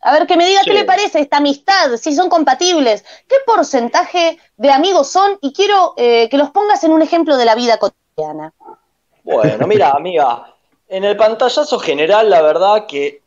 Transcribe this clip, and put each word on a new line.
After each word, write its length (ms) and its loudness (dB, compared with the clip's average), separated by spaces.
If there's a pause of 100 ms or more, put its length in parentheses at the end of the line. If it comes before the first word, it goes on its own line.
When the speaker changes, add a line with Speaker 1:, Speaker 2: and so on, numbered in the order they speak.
Speaker 1:
a 100 0
ver 160 2
que 80 2
me 100 2
diga 200 2
qué 60 -2
Speaker 2:
Sí. 60 2
Speaker 1:
le 60 0
parece 380 0
esta 160 -2
amistad, 580 -2
si 180 -6
son 160 0
compatibles, 760 0 (240)
qué 160 2
porcentaje 920 -2 (200)
de 140 2
amigos 380 2
son, 320 0
y 120 -6
quiero, 420 0
eh, 320 2
que 100 -2
los 120 0
pongas 340 0
en 80 2
un 100 4
ejemplo 360 0
de 80 0
la 100 2
vida 220 0
cotidiana. 760 -8 (720)
Speaker 2:
Bueno, 420 -2
mira, 260 2
amiga, 600 -2 (360)
en 160 -6
el 100 0
pantallazo 640 -2
general, 500 0
la 120 4
verdad 440 2
que 420 -8